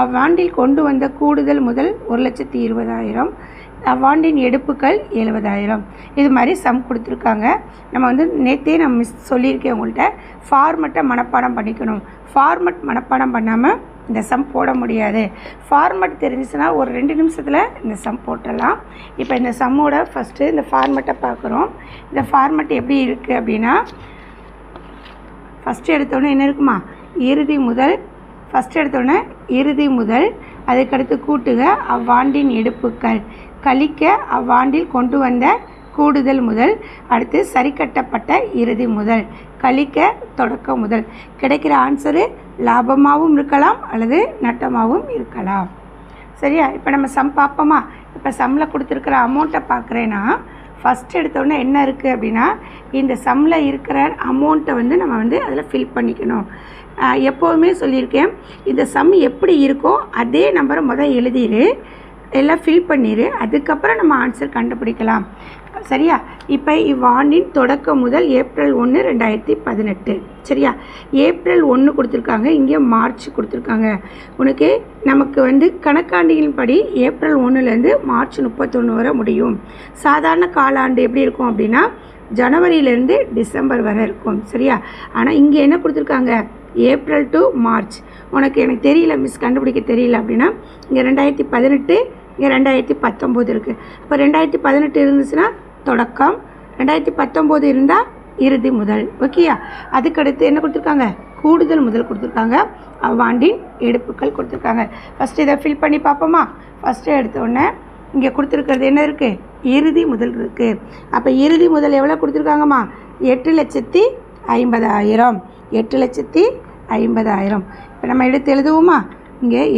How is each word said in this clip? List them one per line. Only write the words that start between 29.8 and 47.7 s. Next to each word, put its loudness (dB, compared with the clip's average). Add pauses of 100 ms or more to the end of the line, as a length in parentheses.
முதல், 2 (460)
அதுக்கடுத்து 0 (120)
கூட்டுக 0 (320)
அவ்வாண்டின் 2
எடுப்புக்கள், -2 (460)
கழிக்க 2 (200)
அவ்வாண்டில் 0
கொண்டு 0 (100)
வந்த 2 (380)
கூடுதல் 2
முதல், 2 (340)
அடுத்து 0
சரி 0
கட்டப்பட்ட -2 (180)
இறுதி 0 (140)
முதல், 0 (380)
கழிக்க 0 (220)
தொடக்க -4
முதல். -2 (380)
கிடைக்கிற 0 (120)
ஆன்சரு 0 (420)
லாபமாகவும் 4
இருக்கலாம் 2 (140)
அல்லது 0 (280)
நட்டமாகவும் -2 (100)
இருக்கலாம். -6 (760)
சரியா? 2 (120)
இப்ப -6
நம்ம 0
சம் -2
பார்ப்போமா? 2 (360)